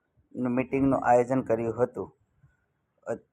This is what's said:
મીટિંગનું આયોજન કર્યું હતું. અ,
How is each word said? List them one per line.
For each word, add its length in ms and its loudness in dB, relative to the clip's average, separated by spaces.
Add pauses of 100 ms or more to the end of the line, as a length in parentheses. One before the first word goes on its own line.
(360)
મીટિંગનું 680 0
આયોજન 380 4
કર્યું 360 -2
હતું. 320 -4 (960)
અ, 60 -8 (200)